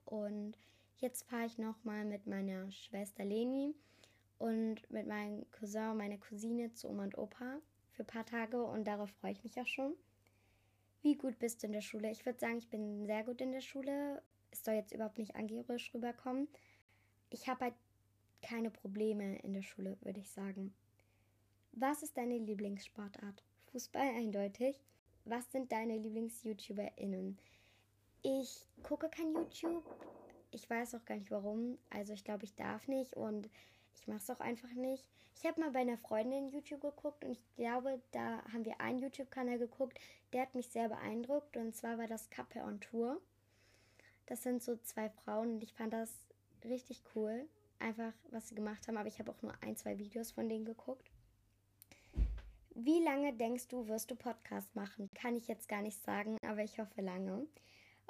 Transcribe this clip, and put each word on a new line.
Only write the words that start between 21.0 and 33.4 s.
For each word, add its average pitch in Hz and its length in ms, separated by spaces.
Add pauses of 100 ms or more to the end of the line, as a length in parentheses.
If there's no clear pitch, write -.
Was 269 320
ist - 140
deine 240 200
Lieblingssportart? 202 1080 (280)
Fußball, 254 440
eindeutig. 220 680 (420)
Was 240 260
sind 262 200
deine 226 260
Lieblings-YouTuberInnen? 208 1400 (840)
Ich 269 440 (180)
gucke 294 260
kein 320 240
YouTube. 330 500 (680)
Ich - 180
weiß 233 260
auch 226 100
gar 214 100
nicht, 202 160
warum. 214 460 (120)
Also 208 240
ich 202 100
glaub, 208 200
ich 202 120
darf 208 320
nicht 262 280
und 214 340 (460)